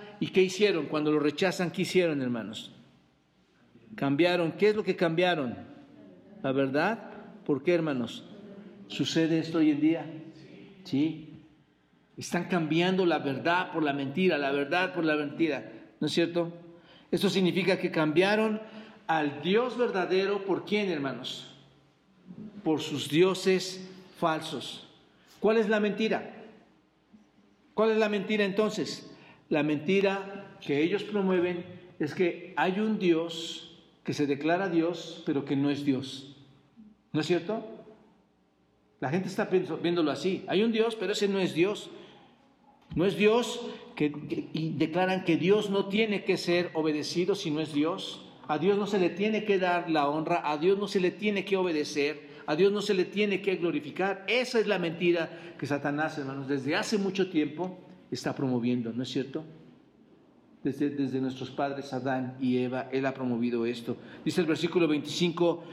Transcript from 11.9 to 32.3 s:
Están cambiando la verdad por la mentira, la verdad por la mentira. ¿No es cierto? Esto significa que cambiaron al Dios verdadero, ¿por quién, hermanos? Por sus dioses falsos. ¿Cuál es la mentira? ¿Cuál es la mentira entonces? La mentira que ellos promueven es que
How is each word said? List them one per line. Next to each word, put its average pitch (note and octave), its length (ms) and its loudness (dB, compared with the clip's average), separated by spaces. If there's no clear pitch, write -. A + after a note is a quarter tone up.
Están F3 320 -4
cambiando F3 560 2
la D#3+ 140 4
verdad E3 520 0
por E3 100 -2
la D3 120 2
mentira, C#3+ 440 2
la C#3+ 140 0
verdad E3 420 0
por F3 120 0
la D#3 100 4
mentira. D3 560 -2
¿No D3+ 60 0
es D3 60 -2
cierto? E3+ 380 0
Esto F3+ 180 2
significa F3+ 500 2
que F3+ 120 -2
cambiaron G3+ 680 4
al D3+ 340 0
Dios G#3+ 360 2
verdadero, G3 680 0
¿por F3+ 220 -2
quién, G3+ 240 0
hermanos? C3+ 580 -4
Por D#3 160 2
sus C3+ 260 -6
dioses F3+ 840 2
falsos. D#3 680 -4
¿Cuál A3 160 4
es A3 140 4
la A3 100 4
mentira? G#3 640 -2
¿Cuál A3 180 2
es A3 60 2
la A3 120 4
mentira G#3 340 0
entonces? G3 680 -2
La D3+ 160 2
mentira F#3+ 960 0
que D3 240 0
ellos F#3+ 200 0
promueven F3+ 600 0
es D3+ 140 -2
que - 440 -2